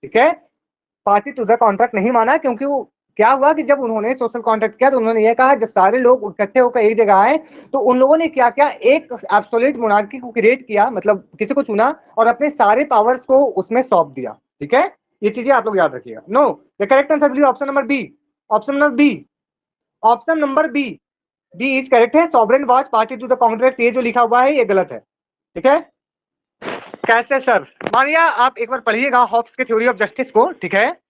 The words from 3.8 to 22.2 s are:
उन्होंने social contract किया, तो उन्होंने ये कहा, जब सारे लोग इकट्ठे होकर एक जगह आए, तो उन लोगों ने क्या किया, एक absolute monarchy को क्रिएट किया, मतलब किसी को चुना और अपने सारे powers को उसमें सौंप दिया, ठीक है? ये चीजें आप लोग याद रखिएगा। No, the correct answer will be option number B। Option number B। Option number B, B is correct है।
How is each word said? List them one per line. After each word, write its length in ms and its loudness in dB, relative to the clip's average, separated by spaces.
उन्होंने 340 -4
social 260 -6
contract 380 -2
किया, 120 2
तो 60 -2
उन्होंने 280 0
ये 100 2
कहा, 200 4
जब 120 -2
सारे 320 2
लोग 420 0
इकट्ठे 200 0
होकर 200 0
एक 160 2
जगह 200 4
आए, 220 2
तो 60 -2
उन 200 2
लोगों 180 4
ने 120 0
क्या 220 0
किया, 180 0
एक 440 0
absolute 640 -2
monarchy 420 -2
को 120 -14
क्रिएट 360 0
किया, 240 0
मतलब 380 -2
किसी 160 -4
को 80 0
चुना 380 -2
और 80 4
अपने 240 0
सारे 340 2
powers 400 0
को 200 4
उसमें 380 -2
सौंप 240 0
दिया, 260 -12
ठीक 140 -4
है? 220 0
ये 80 0
चीजें 200 -4
आप 160 2
लोग 120 -2
याद 160 0
रखिएगा। 280 -16
No, 340 0
the 100 0
correct 180 2
answer 180 0
will 160 0
be 80 2
option 180 -6
number 200 -4
B। 160 -4
Option 260 -4
number 220 0
B। 160 2
Option 380 0
number 320 -2
B, 60 -2
B 260 -4
is 60 -12
correct 280 2
है। 120 2